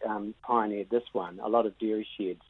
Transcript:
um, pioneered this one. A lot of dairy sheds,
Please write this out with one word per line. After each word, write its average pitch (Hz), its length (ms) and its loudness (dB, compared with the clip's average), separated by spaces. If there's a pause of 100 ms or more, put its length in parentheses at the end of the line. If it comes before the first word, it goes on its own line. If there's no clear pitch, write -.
um, 107 280 -4 (100)
pioneered 104 460 2
this 120 140 2 (100)
one. 90 280 -4
A 113 60 -4
lot 113 180 4
of 98 140 -6
dairy 107 260 0 (120)
sheds, 92 320 -4